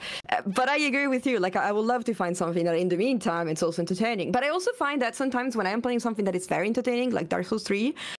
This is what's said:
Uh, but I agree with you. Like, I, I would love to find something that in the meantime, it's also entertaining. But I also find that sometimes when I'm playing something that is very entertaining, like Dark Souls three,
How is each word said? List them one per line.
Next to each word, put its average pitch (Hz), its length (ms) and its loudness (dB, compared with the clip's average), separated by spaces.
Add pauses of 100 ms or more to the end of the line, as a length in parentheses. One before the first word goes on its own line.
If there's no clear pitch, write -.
(320)
Uh, - 140 0
but 254 240 2
I 294 80 2
agree 285 300 2
with 254 180 0
you. 247 140 2
Like, 180 160 0
I, 190 140 2
I - 20 0
would 214 140 0
love 240 180 2
to 233 100 0
find 180 240 -2
something 170 260 0
that 170 140 2
in 180 120 2
the 175 60 4
meantime, 185 520 0
it's 160 160 0
also 170 180 0
entertaining. 185 500 0
But 247 120 2
I 285 60 0
also 370 240 0
find 285 280 -2
that 226 140 -2
sometimes 254 420 -2
when 202 80 0
I'm 208 160 0
playing 247 200 0
something 220 240 -2
that 190 100 0
is 180 100 -2
very 170 220 0
entertaining, 247 420 0
like 175 200 -2
Dark 180 180 -2
Souls 220 160 -2
three, 214 320 0 (240)